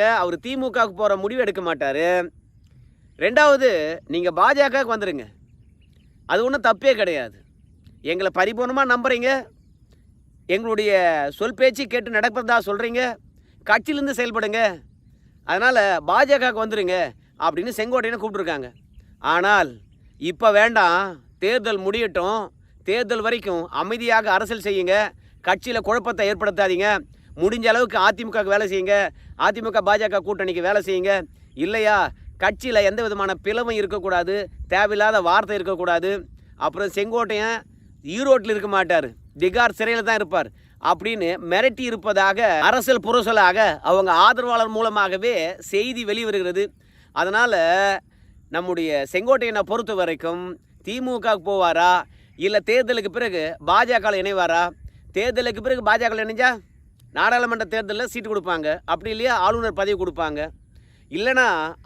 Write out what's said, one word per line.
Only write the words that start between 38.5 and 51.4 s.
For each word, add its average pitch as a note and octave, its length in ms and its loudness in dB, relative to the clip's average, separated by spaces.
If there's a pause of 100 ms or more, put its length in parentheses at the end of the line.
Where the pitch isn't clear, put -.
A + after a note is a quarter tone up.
இருக்க G#3 220 -4
மாட்டார், E3+ 320 2 (340)
திகார் G3+ 360 2
சிறையில A3+ 300 -2
தான் A3 120 0
இருப்பார் E3+ 300 -2 (340)
அப்படின்னு F#3 460 0 (220)
மிரட்டி A3+ 380 0
இருப்பதாக G3 580 2 (200)
அரசியல் A#3+ 380 2
புரசலாக G#3+ 520 4 (320)
அவங்க F#3+ 220 4 (160)
ஆதரவாளர் A#3 480 2
மூலமாகவே G#3+ 580 0 (380)
செய்தி A#3 380 -2
வெளிவருகிறது. G3+ 540 -2 (520)
அதனால G#3 380 2 (1000)
நம்முடைய E3 600 -2
செங்கோட்டையனை A3+ 600 0
பொறுத்த A3+ 280 -4
வரைக்கும் E3 420 -2 (460)
திமுகவுக்கு A3+ 640 -4